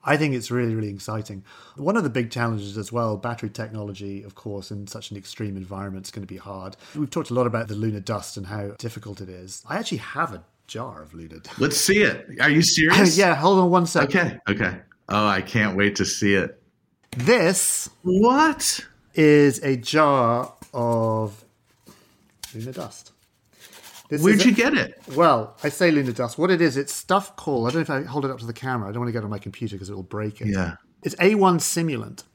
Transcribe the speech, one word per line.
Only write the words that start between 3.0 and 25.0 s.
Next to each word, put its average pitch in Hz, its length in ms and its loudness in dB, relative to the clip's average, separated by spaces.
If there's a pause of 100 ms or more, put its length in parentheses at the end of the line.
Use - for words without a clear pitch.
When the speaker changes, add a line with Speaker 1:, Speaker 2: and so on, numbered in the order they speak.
Speaker 1:
battery 113 320 -8
technology, 101 720 -10
of 101 120 -20
course, 101 360 -12
in 101 160 -10
such 107 240 -14
an 104 60 -12
extreme 101 400 -10
environment 95 500 -10
is - 40 -14
gonna 98 160 -12
be 92 120 -14
hard. 95 380 -14 (180)
We've 151 160 -4
talked 127 200 -6
a 117 40 -4
lot 123 120 2
about 113 220 -2
the 107 60 -8
lunar 107 260 -4
dust 101 360 -8
and 98 100 -12
how 101 320 -8
difficult 107 420 -12
it 95 80 -14
is. 92 400 -16
I 147 80 -8
actually 202 220 -6
have 143 340 -6
a 85 100 -14 (240)
jar 107 360 -12
of 78 120 -20
lunar 82 260 -18
dust. - 200 -14
Speaker 2:
Let's 156 160 0
see 202 260 4
it. 113 240 0 (140)
Are 147 100 6
you 156 120 6
serious? 165 560 6
Speaker 1:
<laughs> - 0 -
Yeah, 180 160 6
hold 180 240 4
on 180 120 4
one 175 160 4
sec. 147 220 2
Speaker 2:
Okay, 175 300 0 (100)
okay. 98 300 -2 (300)
Oh, 104 180 2
I 95 160 2
can't 104 340 0
wait 101 200 2
to 98 80 0
see 101 300 2
it. - 260 -2 (560)
Speaker 1:
This 180 720 2 (120)
Speaker 2:
What? 240 840 2 (280)
Speaker 1:
is 147 480 6
a 135 140 0
jar 123 800 2 (180)
of 113 720 -2 (1120)
lunar 117 180 -12
dust. - 400 -14 (960)
This 147 140 -2
Speaker 2:
Where'd 202 140 8
Speaker 1:
is 233 100 6
Speaker 2:
you 240 60 8
Speaker 1:
a - 20 4
Speaker 2:
get 254 200 2
it? - 260 -2 (140)